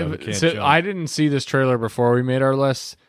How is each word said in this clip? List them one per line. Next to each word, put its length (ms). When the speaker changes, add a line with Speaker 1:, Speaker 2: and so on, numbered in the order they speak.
Speaker 1:
you 80
can't 180
Speaker 2:
so 140
Speaker 1:
jump. 160
Speaker 2:
I 140
didn't 280
see 200
this 160
trailer 340
before 360
we 80
made 200
our 140
list, 400